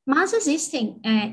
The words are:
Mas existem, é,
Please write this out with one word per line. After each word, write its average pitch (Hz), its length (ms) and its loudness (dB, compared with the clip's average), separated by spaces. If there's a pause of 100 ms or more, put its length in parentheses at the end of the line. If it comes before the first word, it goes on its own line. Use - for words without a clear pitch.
Mas 320 240 2
existem, 302 720 0
é, 220 280 2